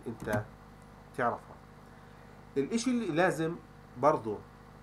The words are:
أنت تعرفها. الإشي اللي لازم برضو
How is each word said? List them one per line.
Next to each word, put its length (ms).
أنت 360
تعرفها. 380
الإشي 340
اللي 200
لازم 440
برضو 400